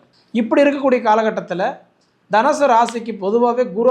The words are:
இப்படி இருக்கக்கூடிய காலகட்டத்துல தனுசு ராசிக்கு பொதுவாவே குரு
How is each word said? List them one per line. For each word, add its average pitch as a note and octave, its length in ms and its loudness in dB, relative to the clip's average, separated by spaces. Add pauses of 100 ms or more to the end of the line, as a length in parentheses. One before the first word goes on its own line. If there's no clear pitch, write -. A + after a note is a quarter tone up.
(400)
இப்படி C#4+ 240 2
இருக்கக்கூடிய C4+ 440 0
காலகட்டத்துல G3+ 540 0 (720)
தனுசு C#4 380 2
ராசிக்கு A#3 400 0 (120)
பொதுவாவே A#3+ 400 0 (120)
குரு A#3+ 140 2